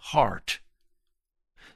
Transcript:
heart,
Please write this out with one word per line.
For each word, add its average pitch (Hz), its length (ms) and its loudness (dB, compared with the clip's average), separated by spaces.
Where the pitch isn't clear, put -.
heart, - 600 0